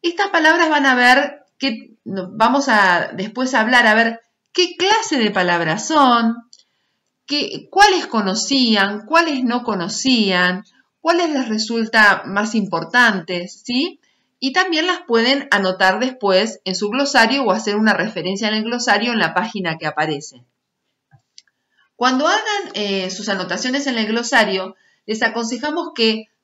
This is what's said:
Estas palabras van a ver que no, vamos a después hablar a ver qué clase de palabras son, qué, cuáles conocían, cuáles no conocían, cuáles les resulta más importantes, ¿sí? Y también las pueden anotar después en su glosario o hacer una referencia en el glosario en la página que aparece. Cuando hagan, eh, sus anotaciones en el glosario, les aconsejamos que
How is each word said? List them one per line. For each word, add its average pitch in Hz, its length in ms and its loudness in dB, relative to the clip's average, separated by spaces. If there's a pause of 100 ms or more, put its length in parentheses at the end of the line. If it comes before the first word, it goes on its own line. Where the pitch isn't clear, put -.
Estas 359 280 -2
palabras 330 400 2
van 294 160 2
a 262 100 4
ver 254 460 4 (160)
que - 480 -6
no, 185 260 -6
vamos 247 380 2
a 190 440 4
después 247 400 -6
hablar 240 340 4
a 214 80 4
ver 226 260 0 (320)
qué 349 240 0
clase 415 400 0
de 220 140 2
palabras 175 560 0
son, 240 480 4 (920)
qué, - 440 -6
cuáles 381 380 2
conocían, 214 1000 0
cuáles 311 380 0
no 240 200 0
conocían, 190 1000 0 (380)
cuáles 339 300 0
les 262 180 -4
resulta 220 760 2
más 208 300 -4
importantes, 185 1080 -2
¿sí? 277 340 -4 (400)
Y 262 140 -4
también 339 320 0
las 359 160 -2
pueden 240 500 0
anotar 190 480 0
después 220 640 -2
en 185 120 -6
su 208 140 -4
glosario 262 540 2
o 208 80 2
hacer 208 240 -2
una 214 180 2
referencia 196 540 -4
en 214 60 -2
el 220 100 -2
glosario 240 480 -2
en 226 80 -2
la 165 140 0
página 180 440 -4
que 160 100 -8
aparece. 147 580 -6 (1500)
Cuando 262 320 2
hagan, 415 480 -2
eh, 196 340 -4
sus 196 180 -8
anotaciones 214 600 -4
en 247 100 -4
el 220 80 -2
glosario, 214 680 -2 (320)
les 220 160 -4
aconsejamos 240 720 -4
que 220 340 -2 (140)